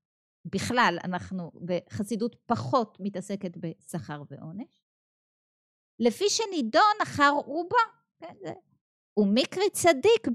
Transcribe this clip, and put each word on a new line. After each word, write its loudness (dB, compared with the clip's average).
בכלל, 2
אנחנו -6
בחסידות -4
פחות -2
מתעסקת -8
בשכר -10
ועונש. -14
לפי 0
שנידון 2
אחר 2
רובה, -4
כן, -16
זה, -10
ומקרי 2
צדיק 4